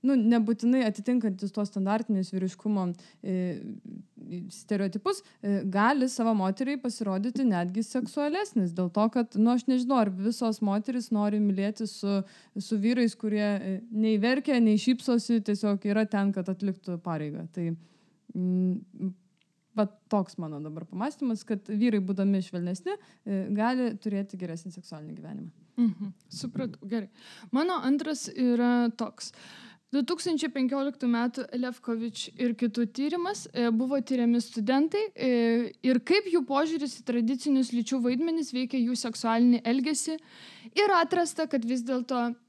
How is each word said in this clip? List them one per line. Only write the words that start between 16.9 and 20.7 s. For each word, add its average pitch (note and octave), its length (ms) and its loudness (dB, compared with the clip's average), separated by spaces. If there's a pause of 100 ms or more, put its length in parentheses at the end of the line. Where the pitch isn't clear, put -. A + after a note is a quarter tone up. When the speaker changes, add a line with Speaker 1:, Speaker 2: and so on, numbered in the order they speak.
Speaker 1:
pareigą. D#3+ 500 -6
Tai, E3+ 200 -4 (600)
mm, F3+ 840 -2 (640)
va G#3+ 80 4 (240)
toks G3+ 280 0
mano D#3 220 -8
dabar D#3 260 -10